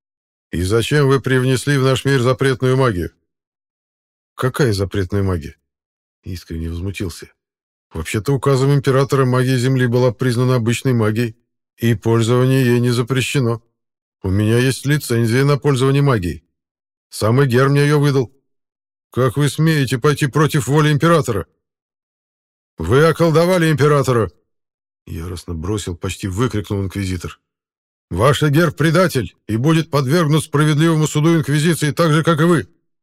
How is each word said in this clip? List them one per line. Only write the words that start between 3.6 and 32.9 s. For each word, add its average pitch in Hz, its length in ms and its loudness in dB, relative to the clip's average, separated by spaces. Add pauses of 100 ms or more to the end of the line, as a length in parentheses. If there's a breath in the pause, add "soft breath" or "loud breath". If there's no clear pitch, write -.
«Какая 127 360 -2
запретная 98 520 -4
магия?» 90 320 -4 (640)
Искренне 82 480 -10
возмутился. 87 640 -10 (580)
«Вообще-то 107 420 -4
указом 135 380 0
императора 139 540 0
магия 127 320 0
Земли 127 300 0
была 123 240 2
признана 127 460 0
обычной 117 360 0
магией, 113 440 -2 (440)
и 117 140 2
пользование 123 680 2
ей 120 160 2
не 120 120 0
запрещено. 120 720 -2 (580)
У 95 80 -4
меня 107 300 2
есть 131 260 -2
лицензия 123 600 0
на 143 120 2
пользование 139 460 0
магией. 90 400 -2 (680)
Сам 117 340 0
Эгер 131 260 2
мне 143 120 2
ее 147 180 2
выдал. 139 320 0 (800)
Как 127 240 -2
вы 143 140 0
смеете 151 480 0
пойти 147 300 0
против 147 400 0
воли 151 240 2
императора?» 143 560 0 (1300)
«Вы 110 260 2
околдовали 165 680 2
императора!» 135 600 2 (760)
яростно 85 480 -10
бросил, 90 420 -6
почти 98 300 -8
выкрикнул 101 540 -4
инквизитор. 92 580 -8 (720)
«Ваш 120 340 0
Эгер 151 280 2
предатель 151 640 0 (120)
и 107 100 -2
будет 160 320 0
подвергнут 147 540 0
справедливому 156 640 2
суду 156 280 2
инквизиции 151 560 0
так 165 220 2
же, 156 100 2
как 160 160 2
и 156 40 2
вы. 165 260 0 (320)